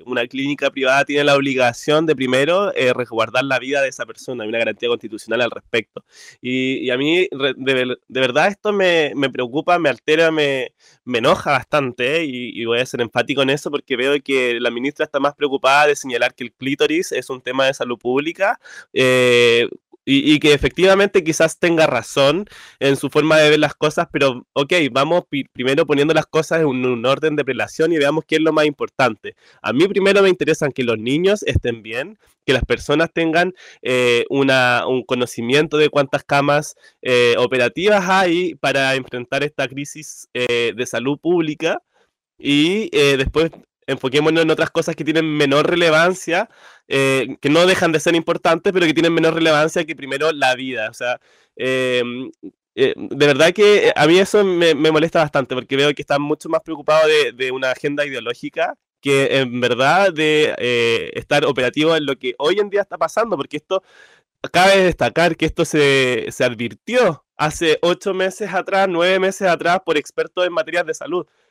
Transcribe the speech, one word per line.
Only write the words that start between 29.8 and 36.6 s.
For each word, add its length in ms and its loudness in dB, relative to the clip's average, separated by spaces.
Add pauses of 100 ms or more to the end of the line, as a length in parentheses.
primero 340 2
me 60 6
interesan 420 0
que 140 -4
los 120 0
niños 460 0
estén 400 -2
bien, 380 -10 (260)
que 60 2
las 120 0
personas 480 -2
tengan, 400 0 (300)
eh, 460 2
una, 580 2
un 160 -2
conocimiento 720 -2
de 120 4
cuántas 340 -2
camas, 540 0 (260)